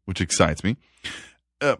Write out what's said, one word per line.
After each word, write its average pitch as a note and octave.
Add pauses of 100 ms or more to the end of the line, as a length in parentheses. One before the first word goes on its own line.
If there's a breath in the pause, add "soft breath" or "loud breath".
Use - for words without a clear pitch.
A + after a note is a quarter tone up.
which F2+
excites D#2+
me. A2 (840 loud breath)
Uh, C#3+